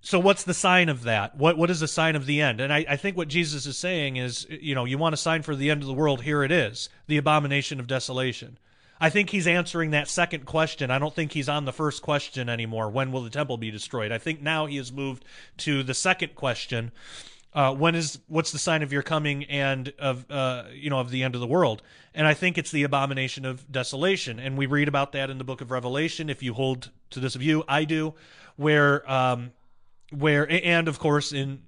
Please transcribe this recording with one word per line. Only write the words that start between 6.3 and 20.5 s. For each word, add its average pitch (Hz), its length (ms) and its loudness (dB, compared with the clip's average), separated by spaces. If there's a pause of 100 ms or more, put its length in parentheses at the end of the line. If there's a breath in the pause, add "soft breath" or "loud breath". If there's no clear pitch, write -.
it 135 80 2
is, 123 380 0 (160 soft breath)
the 151 120 2
abomination 143 640 2
of 123 60 -6
desolation. 127 720 -4 (420 soft breath)
I 160 100 6
think 202 200 2
he's 180 180 0
answering 170 440 0
that 147 160 0
second 170 380 -2
question. 151 440 0
I 131 100 2
don't 147 140 -2
think 156 180 -4
he's 139 180 -4
on 147 160 0
the 127 80 -4
first 151 280 -2
question 135 480 -2
anymore, 113 400 -2
"When 131 220 -2
will 131 100 -4
the 117 100 -8
temple 131 260 -4
be 113 140 -6
destroyed?" 107 400 -4
I 113 80 -2
think 156 220 -6
now 156 260 -2
he 143 100 -6
has 123 140 -8
moved 135 340 -8 (320 loud breath)
to 139 260 0
the 127 120 -4
second 185 400 -2
question, 117 560 -4 (600 loud breath)
uh, 135 200 2
when 165 220 2
is, 160 320 -4
what's 160 240 -2
the 151 80 -6
sign 160 240 2
of 139 100 -6
your 143 80 0
coming 147 440 0
and 139 540 -2
of, 127 300 -2
uh, 131 420 -2